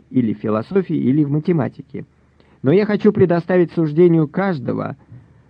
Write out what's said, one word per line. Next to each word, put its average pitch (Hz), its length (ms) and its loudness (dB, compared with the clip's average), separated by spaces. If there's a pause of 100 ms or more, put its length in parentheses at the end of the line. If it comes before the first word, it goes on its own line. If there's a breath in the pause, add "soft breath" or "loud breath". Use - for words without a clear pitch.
или 117 240 0
в - 40 -12
философии, 151 580 -4
или 139 280 0
в 139 80 -4
математике. 151 760 -4 (560 soft breath)
Но 127 100 0
я 202 140 2
хочу 208 260 2
предоставить 175 600 2
суждению 160 580 2
каждого, 120 640 -6 (540 soft breath)